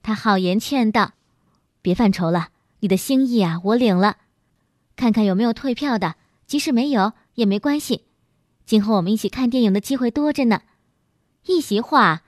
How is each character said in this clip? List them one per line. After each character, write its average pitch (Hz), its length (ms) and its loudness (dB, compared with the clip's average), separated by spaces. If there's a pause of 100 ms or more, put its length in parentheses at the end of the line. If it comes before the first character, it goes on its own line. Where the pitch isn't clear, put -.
她 220 120 -4
好 202 240 0
言 185 200 0
劝 233 320 0
道 - 220 -2 (680)
：“别 175 120 0
犯 208 160 2
愁 180 200 -2
了， 170 180 -2 (300)
你 208 100 -4
的 190 80 2
心 262 320 0
意 233 160 2
啊， 165 200 -2
我 214 120 0
领 233 180 2
了。 196 220 2 (800)
看 240 180 0
看 214 100 2
有 196 100 0
没 202 80 0
有 233 120 0
退 262 200 -4
票 262 240 -2
的， 170 180 -4 (300)
即 285 120 -4
使 294 140 -2
没 254 180 0
有， 214 240 0 (220)
也 233 100 0
没 196 120 0
关 294 220 -2
系。 - 240 -6 (640)
今 214 180 2
后 220 120 0
我 190 40 2
们 175 100 -2
一 220 60 0
起 214 140 -4
看 254 180 -2
电 247 140 0
影 202 100 4
的 208 80 2
机 277 160 -4
会 247 140 -2
多 294 200 -2
着 285 140 -2
呢。” 220 160 2 (840)
一 370 120 2
席 208 220 -2
话， 208 480 2